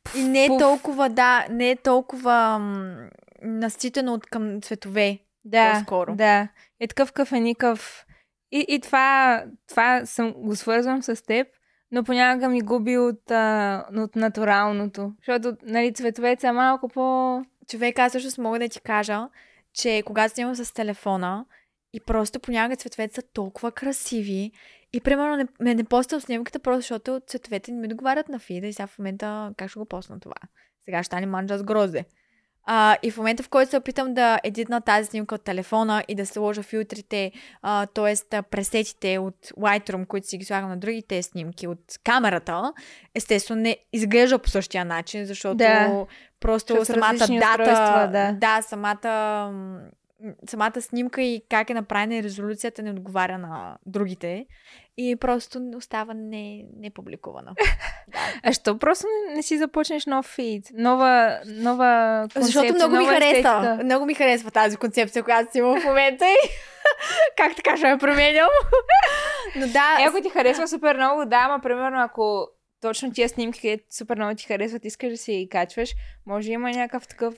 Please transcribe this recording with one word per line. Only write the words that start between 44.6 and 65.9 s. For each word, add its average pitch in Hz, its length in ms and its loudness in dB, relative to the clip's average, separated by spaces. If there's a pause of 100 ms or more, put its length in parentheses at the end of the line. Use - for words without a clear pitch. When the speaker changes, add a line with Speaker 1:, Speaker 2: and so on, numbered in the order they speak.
Speaker 2:
начин, 170 400 -8
защото 196 320 -6
Speaker 1:
Да. 214 500 4 (340)
Speaker 2:
просто 220 320 0
Speaker 1:
Защото 226 120 4
са 233 80 -2
Speaker 2:
самата 220 200 4
Speaker 1:
различни 233 260 0
Speaker 2:
дата, 220 140 6
Speaker 1:
устройства, 220 560 4
да. 202 240 0
Speaker 2:
да, 220 300 2
самата, 208 460 -6 (400)
м, 190 320 -12 (640)
самата 226 360 -2
снимка 247 400 -4
и 233 280 -2
как 220 200 0
е 240 40 -4
направена 214 400 -2
и 226 80 -4
резолюцията 208 600 -8
не 214 80 -8
отговаря 185 480 -4
на 160 480 -12
другите. 190 600 -6 (500)
И 247 200 -2
просто 247 600 -4
остава 226 380 -8
не, 214 500 -12 (120)
непубликувана. 196 800 -16
Speaker 1:
<laughs> 427 60 2 (440)
Speaker 2:
Да. - 100 -12 (240)
Speaker 1:
А 240 100 2
що 214 260 0
просто 359 280 2 (200)
не, 302 80 -8
не 302 80 -4
си 311 160 -2
започнеш 302 480 -2
нов 269 200 -2
фид? 220 380 -6 (100)
Нова, 247 640 4 (100)
нова 233 840 4
Speaker 2:
Защото 269 120 0 (200)
Speaker 1:
концепция, - 160 4
Speaker 2:
много 320 140 6
ми - 60 6
Speaker 1:
нова 330 120 4
Speaker 2:
хареса. 294 180 6
Speaker 1:
естетика. 247 560 4
Speaker 2:
Много 262 220 2
ми 294 80 -2
харесва 240 360 2
тази 214 260 2
концепция, 226 460 -2
която 233 300 2
си 269 60 0
имам 247 220 4
в 339 40 -4
момента 269 420 4